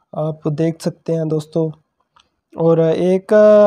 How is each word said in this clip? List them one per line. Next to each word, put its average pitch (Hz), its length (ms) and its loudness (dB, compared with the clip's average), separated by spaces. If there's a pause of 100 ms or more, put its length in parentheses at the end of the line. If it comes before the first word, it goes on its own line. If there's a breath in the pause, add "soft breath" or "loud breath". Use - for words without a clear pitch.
(160 soft breath)
आप 156 320 -8
देख 160 340 -4
सकते 165 300 -8
हैं 160 160 -4
दोस्तों। 156 420 -6 (880)
और 165 220 2
एक 180 540 -2 (320)